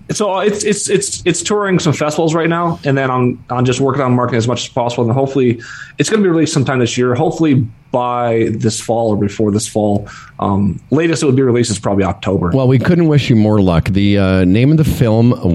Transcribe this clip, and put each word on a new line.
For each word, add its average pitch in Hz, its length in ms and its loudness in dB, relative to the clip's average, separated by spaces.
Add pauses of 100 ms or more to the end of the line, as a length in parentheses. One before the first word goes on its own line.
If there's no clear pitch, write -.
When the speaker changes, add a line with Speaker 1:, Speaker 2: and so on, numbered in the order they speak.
(100)
Speaker 1:
So, 190 240 -2
uh, 190 60 -2
it's, 208 240 -2
it's, 208 260 -2
it's, - 340 -2
it's 170 160 0
touring 202 380 0
some 151 140 0
festivals 151 420 -2
right 165 140 0
now, 170 340 -2
and 139 160 0
then 135 140 -2
I'm, 123 260 0 (100)
I'm 123 160 -2
just 123 160 0
working 139 220 0
on 127 100 0
marketing 120 260 0
as 113 100 0
much 117 160 -2
as - 40 -12
possible, 120 360 -2
and 113 80 0
hopefully 131 480 0 (380)
it's - 120 -2
gonna 214 140 2
be 190 40 2
released 160 240 0
sometime 131 280 0
this 120 180 0
year, 123 160 2
hopefully 151 500 0 (280)
by 120 580 0
this 110 300 -2
fall 117 300 0
or 104 60 2
before 104 360 -2
this 107 160 -2
fall. 104 400 -2 (320)
Um, 101 400 -2 (100)
latest 160 320 0
it 160 40 -2
would 131 100 2
be 135 60 2
released 120 280 2
is 98 80 -4
probably 98 240 -2
October. 92 500 -2
Speaker 2:
Well, 131 140 2
we 127 140 4
couldn't 170 260 2
wish 147 240 2
you 123 60 4
more 107 260 4
luck. 87 280 2
The, 101 280 2
uh, 95 280 2
name 117 260 4
of 160 60 4
the 156 60 2
film, 117 540 2 (160)